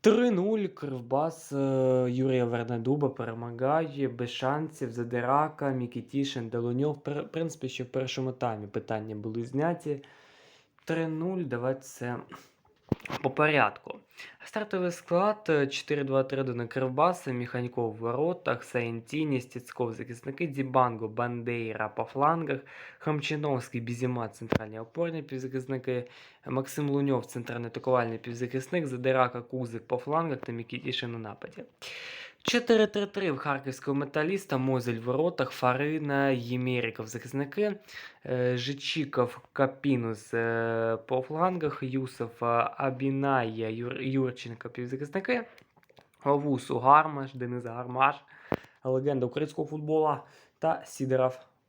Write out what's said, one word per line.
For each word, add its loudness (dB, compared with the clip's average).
Три 8
нуль 2
Кривбас, -4
е, 4
Юрія 2
Вернедуба 0
перемагає, -2
без -4
шансів, -2
Задирака, 0
Мікітішин, -4
Долуньов. 0
Пр-, -4
в -8
принципі, -4
ще -6
в -12
першому -2
таймі -2
питання -4
були -4
зняті. -2
Три 0
нуль, -2
давайте -2
все -6
по 2
порядку. 4
Стартовий -2
склад, 0
е, 6
чотири -2
два 4
три -2
один -2
Кривбаса, 2
Міханьков -2
в -12
воротах, 0
Саєнтіні, -2
Стецьков -4
захисники, -6
Дібанго, 2
Бандейра -2
по -4
флангах, 2
Хамчиновський, -2
Бізіма, -2
центральні -14
опорні -6
півзахисники, -8
Максим -4
Луньов, 0
центральний -8
атакувальний 0
півзахисник, -4
Задирака, 2
Кузик -6
по 0
флангах 0
та -8
Мікітішин -6
у -8
нападі. -12
Чотири 6
три 0
три -2
в 0
харківського -2
Металіста, 0
Мозель 2
в -10
воротах, 2
Фарина, 2
Ємєріков 0
захисники, -4
е, 2
Жичіков, -2
Капінус, 0
е, 2
по 0
флангах, 0
Юсов, -4
е, 2
Абіная, 0
Юр-, -6
Юрченко -2
півзахисники, -4
Овусу, 2
Гармаш, 6
Денис -6
Гармаш, 2
легенда 2
українського -2
футбола, 2
та 0
Сідоров 2